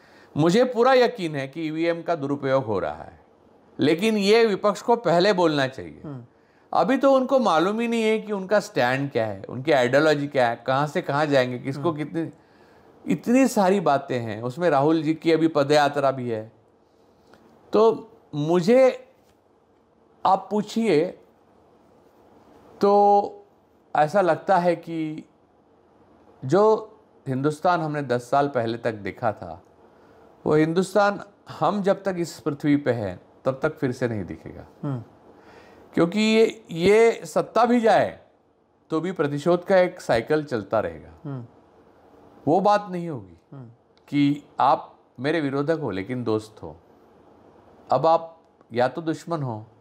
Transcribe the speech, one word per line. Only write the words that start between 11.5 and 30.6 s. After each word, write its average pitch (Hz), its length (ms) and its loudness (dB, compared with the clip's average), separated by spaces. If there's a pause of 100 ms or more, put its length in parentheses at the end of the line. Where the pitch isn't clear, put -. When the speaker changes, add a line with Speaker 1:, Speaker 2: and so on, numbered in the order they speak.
Speaker 1:
किसको 143 300 -6
Speaker 2:
हम्म। 151 80 -4
Speaker 1:
कितनी, 156 320 -6 (800)
इतनी 240 400 2
सारी 196 320 2
बातें 139 400 0
हैं। 110 220 -8
उसमें 160 280 -2
राहुल 151 340 2
जी 156 100 0
की 160 180 -2
अभी 160 160 4
पदयात्रा 143 640 2
भी 127 180 -6
है। 110 220 -8 (1200)
तो 214 380 2 (240)
मुझे 180 720 2 (1160)
आप 190 260 0
पूछिए 208 540 0 (1800)
तो 202 460 4 (680)
ऐसा 156 260 2
लगता 175 360 2
है 175 180 2
कि 160 540 -10 (1160)
जो 208 500 2 (320)
हिंदुस्तान 151 540 -2
हमने 147 200 -4
दस 123 280 -4
साल 143 180 2
पहले 117 300 -4
तक 117 160 -4
देखा 101 380 -6
था, 82 320 -12 (840)
वो 151 100 2
हिंदुस्तान 180 680 0 (260)